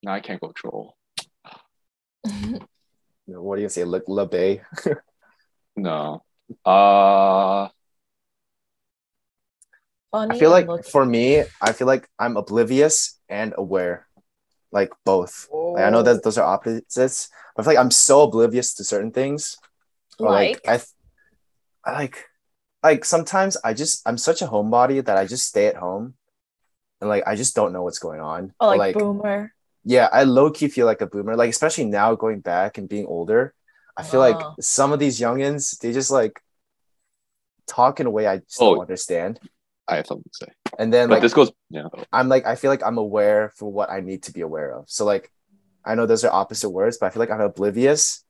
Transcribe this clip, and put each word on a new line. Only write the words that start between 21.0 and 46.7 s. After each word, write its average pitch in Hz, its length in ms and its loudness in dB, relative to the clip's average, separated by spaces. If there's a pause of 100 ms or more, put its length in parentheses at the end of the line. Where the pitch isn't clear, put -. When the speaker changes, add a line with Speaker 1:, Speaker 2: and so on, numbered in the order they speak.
Speaker 3:
I - 80 -6
like, 139 340 -10 (560)
like, 151 220 4
sometimes 190 580 -2
I 113 120 -4
just, 143 340 -6
I'm 120 100 -4
such 123 240 -2
a 180 60 -6
homebody 120 560 0
that 101 140 0
I 98 80 0
just 120 220 -6
stay 101 200 0
at 87 80 -2
home 95 380 -10 (880)
and, 101 80 -6
like, 101 180 0
I 104 80 -4
just 123 180 -4
don't 92 200 0
know 92 100 -6
what's 90 160 -8
going 78 220 -12
on. 82 400 -10
Speaker 2:
Oh, 226 100 4
Speaker 3:
Or, 196 60 4
Speaker 2:
like, 190 180 0
Speaker 3:
like, 208 80 -2
Speaker 2:
boomer. 202 480 -6 (320)
Speaker 3:
yeah, 120 260 4
I 135 140 4
low-key 139 460 2
feel 123 160 0
like 113 160 0
a 101 60 -4
boomer. 101 280 -6
Like, 117 140 2
especially 156 420 -2
now 107 240 2
going 110 240 -4
back 92 380 -4
and 98 100 -12
being 104 200 -8
older, 107 460 -2 (440)
I - 60 -12
feel 131 160 0
like 127 160 6
Speaker 2:
Ah. 156 240 -12
Speaker 3:
some 139 320 0
of 147 80 0
these 131 220 -2
youngins, 139 580 -4
they 117 140 -6
just, 131 180 -2
like, 120 300 0 (1200)
talk 131 360 0
in 135 60 -2
a - 40 0
way 107 160 0
I 95 120 -2
just - 220 -6
Speaker 1:
Oh. 107 140 6
Speaker 3:
don't - 60 -4
understand. 90 580 -6 (480)
Speaker 1:
I - 80 -2
have - 100 -4
something - 280 -12
to - 120 -16
say. - 60 -20 (260)
Speaker 3:
And 113 140 -2
then, 120 160 4
Speaker 1:
But 113 80 6
Speaker 3:
like, - 60 4
Speaker 1:
this 123 120 4
goes, 143 160 6 (200)
yeah. 78 180 -12 (240)
Speaker 3:
I'm, 127 160 0
like, 131 180 2
I 117 100 -2
feel 135 160 -2
like 139 120 -2
I'm 117 140 -4
aware 107 580 0
for 104 160 -12
what 101 180 -4
I 95 120 -8
need 92 220 -10
to - 100 -18
be 85 80 -10
aware 76 360 -8
of. - 120 -20
So, - 160 -4
like, 101 260 -2 (540)
I 110 100 -4
know 117 100 0
those 113 200 2
are - 80 2
opposite 98 380 -2